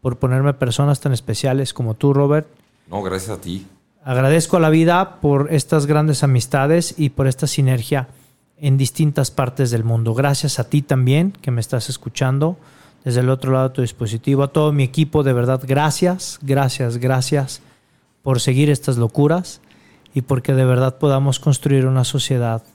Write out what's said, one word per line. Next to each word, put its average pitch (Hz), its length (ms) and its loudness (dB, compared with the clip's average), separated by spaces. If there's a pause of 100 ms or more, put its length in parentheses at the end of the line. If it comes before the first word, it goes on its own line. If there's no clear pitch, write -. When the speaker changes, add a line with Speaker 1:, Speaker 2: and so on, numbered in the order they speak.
Speaker 1:
por 127 160 -6
ponerme 135 340 0
personas 135 480 0
tan 139 140 -2
especiales 131 580 -4
como 113 220 -4
tú, 143 180 2
Robert. 143 340 2 (440)
Speaker 2:
No, 101 120 -8
gracias 92 360 -6
a - 20 -16
ti. 92 260 -10 (380)
Speaker 1:
Agradezco 139 540 2
a - 20 4
la 160 80 4
vida 170 540 2
por 143 280 2
estas 151 360 0
grandes 151 360 0
amistades 143 760 2
y 147 100 0
por 135 180 -2
esta 131 200 -2
sinergia 131 640 -2 (500)
en 139 180 0
distintas 143 540 0
partes 127 400 -2
del 117 140 -2
mundo. 113 300 0
Gracias 139 440 -2
a 120 100 -4
ti 147 140 0
también, 143 500 2
que - 180 -8
me 117 120 -2
estás - 260 -6
escuchando 139 680 -2 (460)
desde 123 180 0
el 127 100 2
otro 131 220 -2
lado 131 180 2
de 131 40 -20
tu - 80 -4
dispositivo. 117 600 -2
A 139 100 0
todo 151 200 2
mi 143 120 2
equipo, 151 380 0
de 135 100 2
verdad, 127 340 0
gracias, 151 760 0
gracias, 135 560 0
gracias 131 640 -2 (600)
por 127 180 0
seguir 135 300 2
estas 131 280 0
locuras 147 640 0 (540)
y 135 80 -2
porque 131 320 -2
de 131 120 4
verdad 127 320 2
podamos 139 420 2
construir 139 460 2
una 131 180 2
sociedad 120 580 -2 (120)